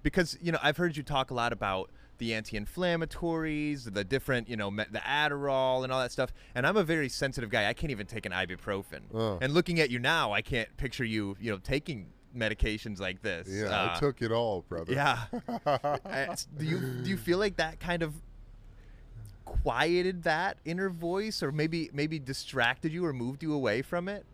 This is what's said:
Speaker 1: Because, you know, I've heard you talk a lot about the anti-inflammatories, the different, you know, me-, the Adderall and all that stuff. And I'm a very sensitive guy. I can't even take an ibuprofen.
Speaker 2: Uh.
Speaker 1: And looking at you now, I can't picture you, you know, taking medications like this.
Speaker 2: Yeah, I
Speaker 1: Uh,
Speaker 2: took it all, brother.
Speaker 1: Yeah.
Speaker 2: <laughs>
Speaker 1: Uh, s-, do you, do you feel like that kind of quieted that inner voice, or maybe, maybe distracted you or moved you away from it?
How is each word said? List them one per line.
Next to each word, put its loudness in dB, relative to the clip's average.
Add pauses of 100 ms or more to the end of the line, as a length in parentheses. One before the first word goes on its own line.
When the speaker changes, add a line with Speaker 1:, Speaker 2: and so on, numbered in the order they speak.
Speaker 1:
Because, 2
you 0
know, 2
I've 4
heard 2
you -6
talk 0
a -4
lot 2
about -2 (260)
the -2
anti-inflammatories, -2
the 0
different, 0
you -4
know, -2
me-, -2
the -4
Adderall 2
and -2
all 2
that 0
stuff. 0 (220)
And 2
I'm 6
a 6
very 2
sensitive -2
guy. 4
I 2
can't -2
even -4
take -8
an -4
ibuprofen. -4 (120)
Speaker 2:
Uh. 2
Speaker 1:
And 2
looking 4
at 6
you 0
now, 2
I 4
can't -2
picture -4
you, -2
you -4
know, -2
taking -2 (280)
medications 0
like -4
this. -2
Speaker 2:
Yeah, 0
I 2
Speaker 1:
Uh, -2
Speaker 2:
took 0
it 0
all, 0
brother. -4
Speaker 1:
Yeah. 2
Speaker 2:
<laughs> -4
Speaker 1:
Uh, 2
s-, -4 (100)
do -4
you, 0 (240)
do -2
you 2
feel 4
like 2
that -2
kind 0
of 0 (1300)
quieted 4
that 2
inner 0
voice, -2
or 2
maybe, 0
maybe 0
distracted 0
you -2
or 2
moved -4
you 0
away 2
from -4
it? -8